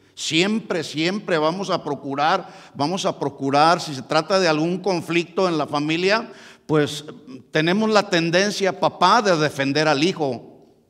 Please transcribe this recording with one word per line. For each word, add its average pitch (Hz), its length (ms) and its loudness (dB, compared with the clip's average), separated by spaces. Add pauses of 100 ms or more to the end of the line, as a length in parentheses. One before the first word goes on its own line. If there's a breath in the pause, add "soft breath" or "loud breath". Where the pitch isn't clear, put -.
(160 soft breath)
Siempre, 185 680 -2
siempre 180 540 -2
vamos 175 320 -2
a 160 140 -2
procurar, 147 640 -2 (260 loud breath)
vamos 170 300 -2
a 170 120 -2
procurar, 147 640 2
si 151 140 -10
se 131 80 -10
trata 160 380 0
de 180 80 2
algún 160 320 0
conflicto 175 680 -2
en 165 100 0
la 139 100 -2
familia, 175 640 -2 (340 loud breath)
pues 147 400 0 (460)
tenemos 180 380 2
la 208 200 2
tendencia, 180 720 0
papá, 185 420 4
de 190 160 2
defender 147 500 0
al 147 160 2
hijo. 147 440 -2 (420)